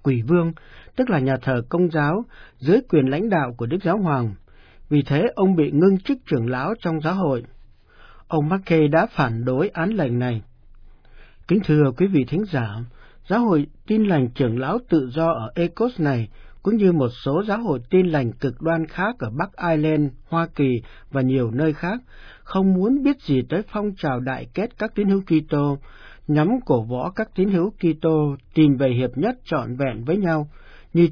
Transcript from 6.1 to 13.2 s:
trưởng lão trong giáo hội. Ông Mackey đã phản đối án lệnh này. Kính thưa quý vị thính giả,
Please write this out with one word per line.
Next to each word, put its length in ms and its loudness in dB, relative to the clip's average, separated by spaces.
trưởng 240 -2
lão 320 -4
trong 200 -4
giáo 140 -2
hội. 280 -2
Ông 220 0
Mackey 380 2
đã 240 2
phản 340 -2
đối 240 0
án 200 -4
lệnh 300 -2
này. 220 -2
Kính 180 2
thưa 320 4
quý 100 2
vị 200 2
thính 240 -2
giả, 240 -4